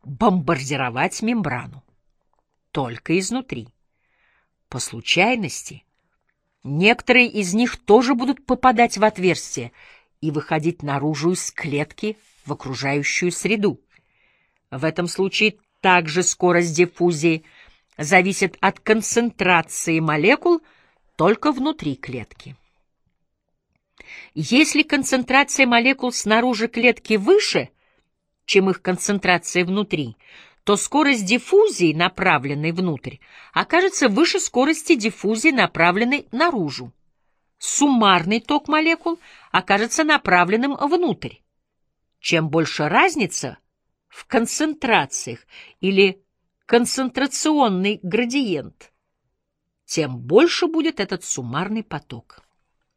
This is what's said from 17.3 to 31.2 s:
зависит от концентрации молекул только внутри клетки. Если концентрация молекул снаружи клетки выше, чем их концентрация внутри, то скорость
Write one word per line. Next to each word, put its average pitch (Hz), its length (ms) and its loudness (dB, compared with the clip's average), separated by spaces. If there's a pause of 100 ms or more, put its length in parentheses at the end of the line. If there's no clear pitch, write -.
зависит 185 640 2
от 196 180 0
концентрации 185 1200 0
молекул 190 640 2 (540)
только 214 360 2
внутри 262 420 -4
клетки. 127 640 -14 (1800)
Если 285 480 2
концентрация 277 840 2
молекул 240 460 2
снаружи 226 560 0
клетки 233 460 0
выше, 214 560 2 (720)
чем 190 260 2
их 180 120 -6
концентрация 185 840 -2
внутри, 175 520 -4 (480)
то 208 120 0
скорость 277 480 0